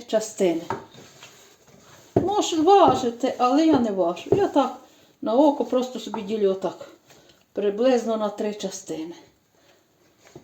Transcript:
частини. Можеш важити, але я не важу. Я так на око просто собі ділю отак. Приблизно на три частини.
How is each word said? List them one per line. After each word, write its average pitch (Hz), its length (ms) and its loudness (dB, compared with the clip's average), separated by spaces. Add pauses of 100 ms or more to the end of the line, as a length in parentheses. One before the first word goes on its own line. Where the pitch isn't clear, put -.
частини. 196 560 0 (1500)
Можеш 370 440 0
важити, 294 800 2
але 269 280 2
я 294 140 4
не 233 100 0
важу. 180 460 -4
Я 392 120 2
так - 300 0 (440)
на 220 120 -2
око 277 300 4
просто 247 360 -2
собі 214 220 -10
ділю 196 280 0
отак. - 400 -6 (640)
Приблизно 226 640 0
на 214 120 -2
три 208 260 -6
частини. 165 600 -10 (1300)